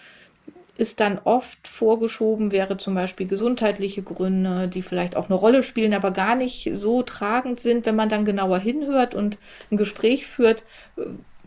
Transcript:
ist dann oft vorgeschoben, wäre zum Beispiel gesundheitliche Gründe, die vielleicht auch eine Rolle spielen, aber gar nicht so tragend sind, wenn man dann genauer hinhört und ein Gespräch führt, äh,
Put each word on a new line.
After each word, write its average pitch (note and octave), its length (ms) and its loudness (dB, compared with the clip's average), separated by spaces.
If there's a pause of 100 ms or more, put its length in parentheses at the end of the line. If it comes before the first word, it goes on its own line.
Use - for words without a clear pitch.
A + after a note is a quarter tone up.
(800)
ist A3+ 220 -2
dann G#3 220 2
oft - 460 0
vorgeschoben, A3 840 2
wäre F#3+ 280 0
zum F#3+ 160 -4
Beispiel F#3 340 -4
gesundheitliche G3+ 760 -2
Gründe, F#3 640 -2
die F3+ 140 -6
vielleicht F3+ 340 -4
auch - 100 -2
eine F#3+ 100 2
Rolle A#3 260 6
spielen, A3 320 0
aber G3 160 0
gar F#3+ 240 0
nicht B3 400 -4
so A3 280 0
tragend B3 580 -4
sind, A#3 260 0
wenn A3 80 2
man A3 140 2
dann G#3+ 160 0
genauer G3 340 0
hinhört B3+ 560 0
und G#3 220 -2 (340)
ein G#3+ 60 2
Gespräch A3 500 0
führt, A3 380 2 (320)
äh, - 60 -8 (440)